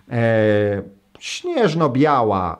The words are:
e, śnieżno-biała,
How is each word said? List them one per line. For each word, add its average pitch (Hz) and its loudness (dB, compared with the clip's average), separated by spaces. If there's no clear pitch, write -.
e, 107 2
śnieżno-biała, 139 0